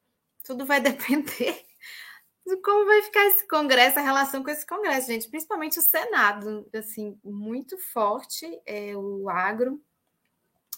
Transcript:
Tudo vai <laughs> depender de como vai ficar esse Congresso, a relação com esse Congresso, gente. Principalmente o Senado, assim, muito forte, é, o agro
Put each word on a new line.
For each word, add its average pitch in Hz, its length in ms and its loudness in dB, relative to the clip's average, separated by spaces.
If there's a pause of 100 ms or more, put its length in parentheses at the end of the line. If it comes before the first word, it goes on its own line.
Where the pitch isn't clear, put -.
(440)
Tudo 262 200 -8
vai 277 140 4
<laughs> 247 40 2
depender 277 840 0 (840)
de 370 60 2
como 403 280 4
vai 415 180 6
ficar 415 240 4
esse - 200 2
Congresso, 269 520 4
a 285 40 0
relação 269 400 0
com 277 80 -6
esse 294 160 -8
Congresso, 320 400 -2
gente. 226 220 -6
Principalmente 320 500 -6
o 330 40 -2
Senado, 214 920 0
assim, 214 500 -10
muito 220 540 -10
forte, 254 880 -4
é, 208 300 -8
o 196 320 -6
agro 220 520 -2 (960)